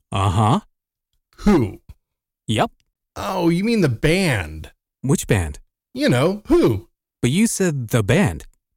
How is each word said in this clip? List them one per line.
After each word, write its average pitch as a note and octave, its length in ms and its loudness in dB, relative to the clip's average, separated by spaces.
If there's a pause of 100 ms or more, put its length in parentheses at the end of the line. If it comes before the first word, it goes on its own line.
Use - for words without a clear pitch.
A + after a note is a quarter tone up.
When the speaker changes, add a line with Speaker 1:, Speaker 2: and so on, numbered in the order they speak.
(120)
Speaker 1:
Uh-huh. G#2 480 2 (800)
Speaker 2:
Who? D3+ 440 0 (680)
Speaker 1:
Yep. B2+ 240 0 (440)
Speaker 2:
Oh, F#3 340 -2
you E3+ 140 0
mean A3+ 180 0
the D3+ 80 2
band. A2+ 840 -2 (300)
Speaker 1:
Which - 240 -2
band? F2 340 -2 (340)
Speaker 2:
You C4+ 160 -2
know, E3+ 380 0
who? F3+ 420 2 (320)
Speaker 1:
But B2 100 0
you G#3 160 2
said D3 400 -2
the A2+ 160 0
band. A2+ 420 0 (320)